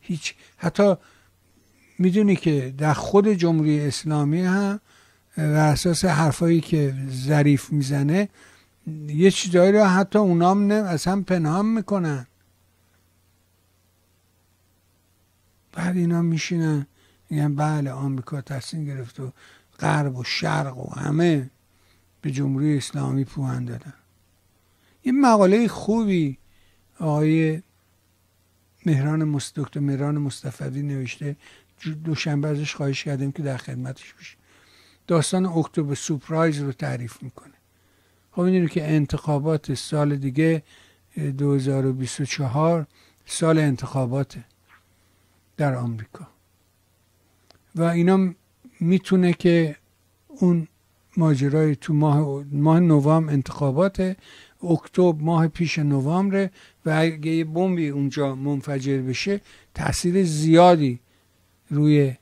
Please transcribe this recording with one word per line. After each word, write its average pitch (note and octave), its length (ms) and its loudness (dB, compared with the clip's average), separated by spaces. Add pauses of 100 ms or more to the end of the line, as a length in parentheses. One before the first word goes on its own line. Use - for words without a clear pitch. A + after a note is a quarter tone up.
هیچ، - 340 -8 (220)
حتی F#3+ 380 2 (1040)
می‌دونی F#3+ 380 4
که C3+ 420 -2
در D3+ 160 0
خود G3+ 340 2
جمهوری E3 520 2
اسلامی D3 640 -2
هم G3 380 0 (560)
بر D3+ 360 2
اساس E3 320 0
حرفایی E3 560 2
که D3 340 0 (160)
ظریف C#3+ 640 2
می‌زنه، D3 560 0 (760)
یه D#3 240 4
چیزایی F3+ 420 4
رو G#3 120 6
حتی F#3+ 340 2
اونام F#3+ 480 4
نه، G#3 80 2
از F#3+ 300 -2
هم F#3 200 0
پنهان F3 420 0
می‌کنن. F#3 600 -2 (3500)
بعد F3+ 240 -4
اینا E3+ 260 0
می‌شینن D#3+ 640 -2 (480)
می‌گن D3 200 0
بله D3 360 -2
آمریکا C3+ 500 -6
تصمیم D3 440 -10
گرفت C3+ 360 -12
و B2+ 120 -12 (480)
غرب C#3+ 360 -2
و B2 80 -10
شرق D3 540 -4
و - 220 -12
همه D3 500 0 (680)
به D3+ 100 -6
جمهوری C#3 460 0
اسلامی C3+ 480 -4
پوان B2+ 400 -6
دادن. A#2+ 300 -12 (1080)
یه B3+ 80 0
مقاله A3+ 560 6
خوبی F#3+ 720 -2 (600)
آقای D#3 640 0 (1200)
مهران D3+ 520 0
مس-، - 160 -10
دکتر D3 260 -8
مهران C#3+ 380 -2
مصطفی C#3 640 -8
نوشته، C#3+ 540 -8 (440)
جو-، - 80 -10 (160)
دوشنبه D3+ 440 -4
ازش D3 260 -4
خواهش C#3 300 -6
کردیم C#3 280 -4
که D#3+ 100 -10
در C#3 140 -6
خدمتش B2+ 580 -12
بشه. - 220 -20 (680)
داستان F3+ 400 0
اکتبر D#3+ 480 -2
سورپرایز D#3+ 640 -2
رو C#3 120 -4
تعریف B2 500 -8
می‌کنه. - 320 -20 (800)
خب F3+ 100 -2
می‌دونی F3+ 260 2
که D#3+ 160 -4
انتخابات D3+ 880 -2
سال D3 420 -2
دیگه، D3+ 460 0 (540)
اه، D3 140 -4
دو C#3 240 0
هزار C3+ 320 0
و C3 60 0
بیست C3 280 -6
و D3 40 -2
چهار D3+ 640 -2 (400)
سال D#3+ 320 2
انتخاباته C3+ 840 -2 (1120)
در C#3+ 180 0
آمریکا A#2+ 540 -8 (1500)
و D#3+ 60 -2
اینا E3+ 340 4
م-، F#3 180 0 (460)
می‌تونه F3+ 520 2
که E3 440 2 (520)
اون F3 400 0 (480)
ماجرای D3+ 600 2
تو - 180 -4
ماه، D3 580 2
ماه D#3 280 4
نوامبر D#3 520 4
انتخاباته، F3 840 -2 (460)
اکتبر E3+ 600 0
ماه E3 260 2
پیش E3 300 -4
نوامبره F3 720 0 (360)
و D#3+ 40 -2
اگه D#3+ 400 0
یه E3 140 0
بمبی E3+ 440 -2
اونجا C#3 460 -2
منفجر C3+ 680 -4
بشه D#3+ 380 -4 (340)
تأثیر F3+ 500 0
زیادی D#3+ 760 4 (680)
روی D3 520 4